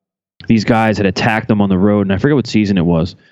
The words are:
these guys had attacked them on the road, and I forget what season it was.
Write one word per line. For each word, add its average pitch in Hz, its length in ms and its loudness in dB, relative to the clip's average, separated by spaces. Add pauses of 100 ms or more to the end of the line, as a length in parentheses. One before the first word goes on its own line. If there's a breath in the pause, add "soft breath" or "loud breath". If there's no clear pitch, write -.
(480)
these 110 160 2
guys 110 340 0
had 104 80 0
attacked 110 420 -2
them 104 140 0
on 98 80 -2
the 92 80 0
road, 104 240 2
and 98 100 -2
I 95 60 -2
forget 147 160 0
what 123 120 0
season 101 300 0
it 85 80 0
was. 85 320 -2 (160 soft breath)